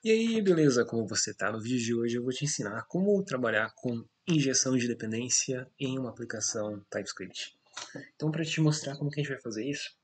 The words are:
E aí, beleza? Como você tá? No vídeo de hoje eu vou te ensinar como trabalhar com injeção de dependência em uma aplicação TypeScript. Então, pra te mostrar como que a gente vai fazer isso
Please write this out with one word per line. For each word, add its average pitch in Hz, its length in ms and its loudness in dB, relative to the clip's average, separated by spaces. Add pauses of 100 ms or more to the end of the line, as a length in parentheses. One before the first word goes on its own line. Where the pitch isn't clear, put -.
E 220 80 2
aí, 226 320 4
beleza? 151 420 6
Como 113 220 -2
você 104 260 -2
tá? 98 180 -2
No 110 80 -4
vídeo 120 200 -2
de 117 160 0
hoje 117 220 0
eu 120 60 -4
vou 127 80 -2
te 131 140 -4
ensinar 117 420 -4
como 196 360 2
trabalhar 113 500 0
com 117 320 -6 (220)
injeção 135 500 4
de 120 100 2
dependência 120 800 -2 (120)
em 131 180 -2
uma 127 140 -4
aplicação 107 800 -6
TypeScript. - 680 -8 (580)
Então, 156 140 0
pra 156 160 -2
te 156 160 0
mostrar 151 340 4
como 147 140 -2
que 143 100 -6
a 143 40 2
gente 139 100 -4
vai 127 80 -10
fazer 110 240 -6
isso - 380 -6